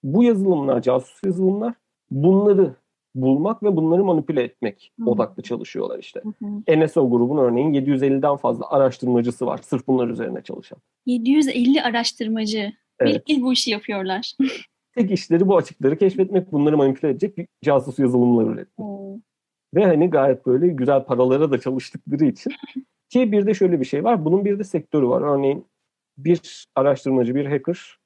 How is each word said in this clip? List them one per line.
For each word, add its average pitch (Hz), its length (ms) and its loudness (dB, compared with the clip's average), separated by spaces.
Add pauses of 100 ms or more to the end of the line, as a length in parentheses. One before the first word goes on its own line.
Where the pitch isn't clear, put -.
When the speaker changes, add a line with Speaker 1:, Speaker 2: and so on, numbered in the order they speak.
Speaker 1:
Bu 165 220 2
yazılımlar, 175 580 2
casus 127 420 -2
yazılımlar, 196 500 -2 (360)
bunları 190 640 4 (400)
bulmak 139 480 0
ve 202 140 2
bunları 165 280 2
manipüle 156 380 0
etmek - 560 -8
Speaker 2:
Hı 233 60 -8
hı. 226 60 2
Speaker 1:
odaklı 113 320 -2
çalışıyorlar - 560 -8
işte. - 220 -16
Speaker 2:
Hı 214 80 -12
hı. 208 520 -2
Speaker 1:
N 160 80 2
S 165 120 0
O 131 100 2
grubun 120 260 2
örneğin 131 360 2
yedi 139 180 0
yüz 135 120 0
elliden 139 340 2
fazla - 340 -4
araştırmacısı 123 760 0
var. 135 160 -6
Sırf - 240 -6
bunlar 123 220 0
üzerine 113 340 -8
çalışan. - 360 -16 (280)
Speaker 2:
Yedi 247 240 0
yüz 285 180 4
elli 262 340 2
araştırmacı. 220 880 -4 (280)
Speaker 1:
Evet. - 280 0
Speaker 2:
Bil 302 80 2
bil 254 60 0
bu 254 100 0
işi - 180 -2
yapıyorlar. 202 680 -6 (280)
<laughs> - 300 -20
Speaker 1:
Tek 214 160 0
işleri 175 380 0
bu 196 80 4
açıkları 156 420 0
keşfetmek, 190 540 0
bunları 151 240 2
manipüle 139 340 0
edecek 190 280 -4
bir 175 80 -10 (160)
casus 139 360 0
yazılımlar 123 460 2
üretmek. 113 440 -8
Speaker 2:
Oo. 196 300 -14 (560)
Speaker 1:
Ve 202 120 4
hani 170 240 4
gayet 139 360 2
böyle 135 220 2
güzel 135 360 0
paralara 131 460 2
da 131 100 0
çalıştıkları 139 640 -4
için. - 280 -2 (280)
Speaker 2:
<laughs> - 280 -20
Speaker 1:
Ki 247 240 0
bir 202 140 2
de 214 80 2
şöyle 180 260 0
bir 131 40 -2
şey 147 200 -6
var. 220 200 0
Bunun 185 200 2
bir 202 140 -2
de 208 60 -6
sektörü 151 440 -2
var. 123 140 0
Örneğin 139 420 -2 (540)
bir 165 560 -4
araştırmacı, 131 600 0
bir 139 120 -2
hacker 143 600 -6